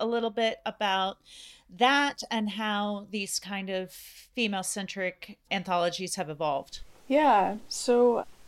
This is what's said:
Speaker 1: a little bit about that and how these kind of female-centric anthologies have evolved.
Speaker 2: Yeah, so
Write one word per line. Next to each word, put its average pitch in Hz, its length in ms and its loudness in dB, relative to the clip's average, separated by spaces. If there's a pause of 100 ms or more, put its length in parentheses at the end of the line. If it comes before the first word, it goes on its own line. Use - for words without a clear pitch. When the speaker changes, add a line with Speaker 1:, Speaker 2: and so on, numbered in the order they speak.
Speaker 1:
a 214 60 0
little 233 240 0
bit 226 340 0
about 196 540 -2 (500)
that 277 640 2
and 220 180 0
how 208 600 -4
these 196 280 -6
kind 196 300 -6
of 185 240 -4
female-centric 196 1400 -6 (140)
anthologies 175 640 0
have 160 160 -4
evolved. 151 500 -4 (280)
Speaker 2:
Yeah, 233 480 6 (120)
so 240 560 4 (240)